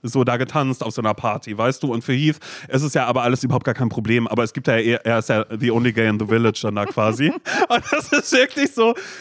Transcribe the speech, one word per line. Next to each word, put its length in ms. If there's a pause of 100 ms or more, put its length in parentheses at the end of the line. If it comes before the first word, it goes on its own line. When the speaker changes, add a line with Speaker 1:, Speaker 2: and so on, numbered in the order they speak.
Speaker 1:
so 160
da 140
getanzt 480
auf 80
so 80
einer 140
Party, 420
weißt 260
du? 120
Und 100
für 80
Heath 240 (320)
ist 140
es 100
ja 140
aber 160
alles 200
überhaupt 220
gar 100
kein 140
Problem, 400
aber 160
es 80
gibt 160
ja, 60
er, 320
er 140
ist 100
ja 160 (120)
the 120
only 240
gay 120
in 120
the 80
village 360
dann 120
da 100
quasi. 440
Speaker 2:
<laughs> 400
Speaker 1:
Und 220
das 220
ist 200
wirklich 420
so, 200 (260)